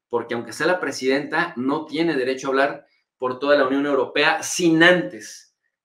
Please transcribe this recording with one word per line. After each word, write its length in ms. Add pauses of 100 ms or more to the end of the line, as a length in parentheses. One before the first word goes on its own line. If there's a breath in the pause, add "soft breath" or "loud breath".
porque 280
aunque 180
sea 140
la 120
presidenta, 760
no 300
tiene 300
derecho 320
a 40
hablar 340 (320 soft breath)
por 220
toda 180
la 80
Unión 200
Europea 580
sin 400
antes 720 (280)